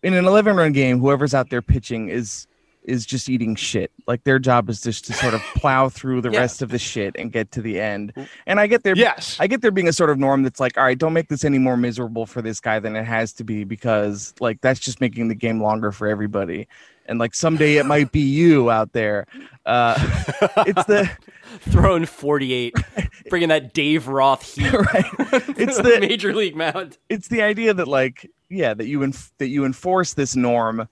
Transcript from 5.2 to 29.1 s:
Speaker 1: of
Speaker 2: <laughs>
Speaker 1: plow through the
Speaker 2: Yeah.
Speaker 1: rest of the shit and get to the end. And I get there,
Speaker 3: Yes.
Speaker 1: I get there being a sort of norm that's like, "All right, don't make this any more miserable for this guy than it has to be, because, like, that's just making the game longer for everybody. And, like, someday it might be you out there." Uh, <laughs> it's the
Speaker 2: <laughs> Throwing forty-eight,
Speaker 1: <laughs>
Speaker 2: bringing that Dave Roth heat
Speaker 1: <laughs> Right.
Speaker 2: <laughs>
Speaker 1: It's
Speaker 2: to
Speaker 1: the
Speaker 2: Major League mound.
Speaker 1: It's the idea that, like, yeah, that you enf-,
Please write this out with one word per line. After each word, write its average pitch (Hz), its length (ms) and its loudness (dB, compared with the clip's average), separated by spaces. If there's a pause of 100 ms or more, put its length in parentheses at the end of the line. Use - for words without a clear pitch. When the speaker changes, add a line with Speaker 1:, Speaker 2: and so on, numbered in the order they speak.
Speaker 1:
of 107 80 -2
Speaker 2:
<laughs> - 140 -10
Speaker 1:
plow 135 340 2
through 127 320 -4
the 120 100 -2
Speaker 2:
Yeah. 107 80 2
Speaker 1:
rest 123 220 -2
of 120 80 -6
the 120 100 -2
shit 101 380 -6
and 110 140 -8
get 110 200 -4
to 120 100 -8
the 107 180 -6
end. 104 340 -6 (340)
And 202 120 2
I 208 80 4
get 226 160 2
there, 190 120 2
Speaker 3:
Yes. - 440 2
Speaker 1:
I 185 80 2
get 226 140 -2
there 226 100 4
being 185 160 0
a 160 60 2
sort 160 160 2
of 143 80 2
norm 135 260 2
that's 127 160 -4
like, 127 180 -2
"All 131 60 4
right, 127 140 2
don't 160 160 0
make 165 160 0
this 143 160 -4
any 139 140 2
more 127 180 2
miserable 117 480 -4
for 120 160 -10
this 110 180 -8
guy 110 200 -2
than 107 160 -6
it 110 100 -4
has 113 280 -4
to 120 100 -14
be, 107 200 -6
because, 104 760 -2
like, 117 220 -2
that's 127 180 2
just - 220 -8
making 117 260 -2
the 110 80 -2
game 113 260 -4
longer 107 300 0
for 104 160 -4
everybody. 104 600 -4 (400)
And, 117 120 -6
like, 120 160 -4
someday 156 400 2
it 143 100 4
might 147 260 0
be 151 100 0
you 143 500 4
out 110 220 0
there." 104 340 -2 (380)
Uh, 120 300 2
<laughs> - 720 0
it's 185 180 0
the 202 300 2
Speaker 2:
<laughs> - 40 -20 (500)
Throwing 175 360 4
forty-eight, 131 680 -2 (280)
Speaker 1:
<laughs> - 280 -10
Speaker 2:
bringing 170 200 0
that 147 240 2
Dave 151 340 0
Roth 135 480 0
heat - 180 0
Speaker 1:
<laughs> - 0 -
Right. 202 380 2
Speaker 2:
<laughs> - 80 -16 (380)
Speaker 1:
It's 254 180 0
Speaker 2:
to 208 80 0
Speaker 1:
the 240 160 6
Speaker 2:
Major 202 340 -2
League 190 220 -2
mound. 160 420 -6 (120)
Speaker 1:
It's 214 180 -6
the 233 140 -2
idea 214 320 2
that, 175 160 -2
like, 131 420 -2 (180)
yeah, 160 240 -2
that 107 140 -6
you 143 140 -2
enf-, 135 360 -4